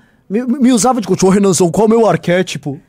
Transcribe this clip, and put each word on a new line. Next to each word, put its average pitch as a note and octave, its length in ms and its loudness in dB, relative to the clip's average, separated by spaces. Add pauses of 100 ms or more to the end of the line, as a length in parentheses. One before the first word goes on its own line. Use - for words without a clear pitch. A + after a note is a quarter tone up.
(300)
Me, G#3+ 160 -4
me, B3+ 140 -4
me B3+ 120 2
usava B3 300 0
de F3 60 -8
coach. F#3 180 0
"Ô, F#3+ 40 4
Renanzão, F#3 420 2
qual G#3 140 0
é - 20 2
o - 100 2
meu A3+ 100 2
arquétipo? E3+ 800 -4